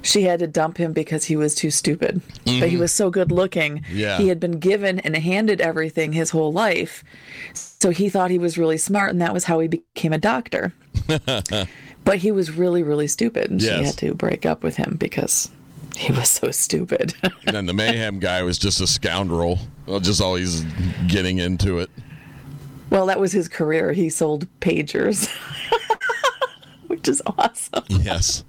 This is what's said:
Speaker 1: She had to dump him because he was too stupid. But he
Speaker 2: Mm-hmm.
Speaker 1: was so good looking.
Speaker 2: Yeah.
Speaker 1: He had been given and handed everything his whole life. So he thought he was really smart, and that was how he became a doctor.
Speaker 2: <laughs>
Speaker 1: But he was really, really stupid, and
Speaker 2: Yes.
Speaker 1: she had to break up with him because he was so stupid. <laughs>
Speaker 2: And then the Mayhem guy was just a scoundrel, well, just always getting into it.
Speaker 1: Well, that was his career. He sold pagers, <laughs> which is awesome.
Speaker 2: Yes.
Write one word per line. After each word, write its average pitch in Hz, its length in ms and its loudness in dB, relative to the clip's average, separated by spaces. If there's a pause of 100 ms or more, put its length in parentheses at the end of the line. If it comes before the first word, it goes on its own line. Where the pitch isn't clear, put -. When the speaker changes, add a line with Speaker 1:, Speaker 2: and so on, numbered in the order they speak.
Speaker 1:
She 208 220 2
had 175 160 4
to 170 80 0
dump 160 300 0
him 165 160 -2
because 156 320 -2
he 156 100 0
was 151 180 2
too - 160 -2
stupid. - 520 0 (240)
But 123 80 2
he - 80 2
Speaker 2:
Mm-hmm. 170 180 2
Speaker 1:
was 170 140 2
so 196 160 2
good 175 240 2
looking. 160 580 0
Speaker 2:
Yeah. 202 260 0
Speaker 1:
He 196 120 4
had 175 100 2
been 175 200 -2
given 190 420 2
and 156 140 -2
handed 185 460 2
everything 160 520 0
his 160 180 0
whole 156 220 2
life. 175 500 0 (500)
So - 380 0
he 185 180 0
thought 185 220 2
he 180 80 2
was 170 180 0
really 160 200 2
smart, 196 340 0
and 175 100 0
that 170 120 0
was 180 100 0
how 165 160 2
he 165 80 2
became - 460 -2
a 156 40 2
doctor. 220 560 0 (340)
Speaker 2:
<laughs> 107 600 -2 (380)
Speaker 1:
But 190 140 4
he 208 120 2
was 190 200 0
really, 175 300 2
really 147 260 2
stupid, - 440 0
and 196 100 0
Speaker 2:
Yes. 220 160 2
Speaker 1:
she 143 80 0
had - 120 -2
to - 180 -2
break - 300 -2
up - 180 0
with - 140 -2
him - 200 -2
because - 540 -2 (460)
he - 160 -2
was 123 160 2
so - 200 0
stupid. - 680 -2
<laughs> - 260 -4
Speaker 2:
And 147 100 0
then 101 120 -2
the 87 60 -2
Mayhem 110 460 0
guy 92 220 0
was 90 160 0
just - 240 0
a 90 60 0
scoundrel, 87 720 0 (260)
well, 98 140 -2
just 95 220 2
always 90 400 0 (460)
getting 95 320 2
into 90 400 0
it. 92 100 -6 (1000)
Speaker 1:
Well, 190 180 4
that 190 120 2
was 190 140 2
his 175 160 0
career. 156 420 0
He 165 180 0
sold 151 380 0 (140)
pagers, 190 680 0 (760)
<laughs> - 800 -4
which - 200 -4
is - 140 0 (160)
awesome. - 520 -2
Speaker 2:
Yes. - 600 0